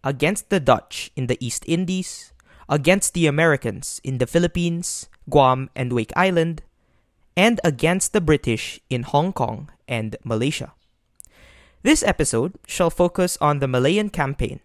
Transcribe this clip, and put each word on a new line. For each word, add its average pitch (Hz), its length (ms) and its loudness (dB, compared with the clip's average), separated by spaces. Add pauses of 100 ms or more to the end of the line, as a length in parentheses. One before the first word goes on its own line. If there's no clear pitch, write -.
Against 143 460 -2
the 190 100 2
Dutch - 560 0
in 131 120 -4
the 123 120 0
East - 260 -8
Indies, 180 680 -4 (340)
against 147 460 2
the 165 120 2
Americans 143 800 0
in 131 140 -4
the 123 80 0
Philippines, 170 840 -2 (220)
Guam, 131 440 4
and 123 200 -4
Wake 113 200 -2
Island, 170 480 0 (720)
and 214 300 4
against 165 480 0
the 214 80 2
British 143 580 0 (120)
in 123 140 -4
Hong 165 280 0
Kong 127 380 -6 (180)
and 110 340 -4
Malaysia. 120 520 -4 (1080)
This 302 200 4
episode 156 500 0 (140)
shall 165 240 0
focus 175 500 0
on 147 200 2
the 139 80 0
Malayan 160 420 2
Campaign 139 540 -4